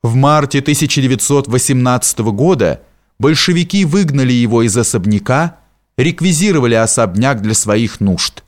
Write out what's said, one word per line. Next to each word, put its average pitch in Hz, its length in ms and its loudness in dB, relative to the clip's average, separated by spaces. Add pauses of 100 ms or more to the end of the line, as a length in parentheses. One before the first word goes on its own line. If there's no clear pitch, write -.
В 117 100 -2
марте 143 480 2
тысяча 147 400 -2
девятьсот 135 460 0
восемнадцатого 127 800 0
года 110 520 0 (360)
большевики 175 680 0
выгнали 143 460 0
его 120 300 2
из 113 160 0
особняка, 113 800 0 (400)
реквизировали 165 800 0
особняк 113 680 0
для 107 140 -2
своих 107 440 -2
нужд. - 480 -2